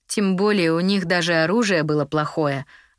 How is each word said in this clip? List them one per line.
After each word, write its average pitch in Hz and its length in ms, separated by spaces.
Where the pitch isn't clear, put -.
Тем 190 280
более 190 380
у 165 60
них 185 260
даже 170 280
оружие 175 500
было 151 220
плохое, 147 600